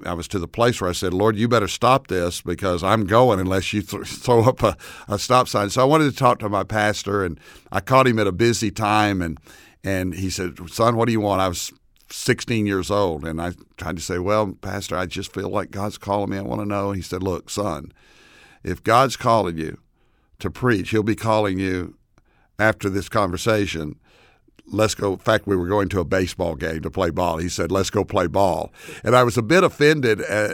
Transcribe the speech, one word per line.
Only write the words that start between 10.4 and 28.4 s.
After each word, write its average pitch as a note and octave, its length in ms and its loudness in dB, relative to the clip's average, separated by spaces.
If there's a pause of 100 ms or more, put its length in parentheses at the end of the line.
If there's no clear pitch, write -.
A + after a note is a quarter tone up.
"Son, A2+ 260 2
what A2+ 80 2
do A#2 80 2
you A2 80 0
want?" G2 220 0
I F#2+ 60 0
was F#2 220 -6 (400)
sixteen A#2+ 560 -2
years F#2+ 240 -2
old, F2+ 340 0
and D#2+ 160 -6
I F2 120 -4 (240)
tried E2+ 200 -8
to D#2+ 60 -10
say, F2+ 160 -4
"Well, G2+ 420 0
Pastor, G2 360 -8
I F#2 100 -4
just G2 260 -10
feel G2 160 -6
like G2 220 -4
God's G2+ 280 -8
calling G2+ 320 -4
me. G2 80 -4
I G2 40 -6
wanna G#2+ 240 -6
know." G2+ 220 -4
And G2 80 -4
he F2 60 -6
said, F2+ 200 -8
"Look, F2+ 260 -4
son, E2+ 440 -6 (680)
if F2+ 200 -8
God's A#2+ 340 4
calling G#2 400 2
you D#2 220 -8 (600)
to F#2+ 100 -4
preach, A#2 400 0
he'll G#2+ 120 2
be G#2 120 0
calling G#2+ 440 0
you F#2 380 -4 (600)
after G#2 320 2
this F#2+ 180 -4
conversation. F#2 880 -2 (760)
Let's G#2+ 220 2
go." G2 200 -2
In - 40 -8
fact, A2 280 0
we G2+ 100 2
were F2+ 100 0
going G2+ 220 0
to F#2+ 120 0
a E2+ 40 -2
baseball F2+ 500 -2
game D#2+ 280 -4
to D#2+ 80 -6
play F2 200 -2
ball. E2+ 280 -2
He F2 100 -4
said, E2+ 240 -4
"Let's F#2+ 180 0
go G2+ 140 0
play F#2 220 0
ball." E2+ 460 0 (300)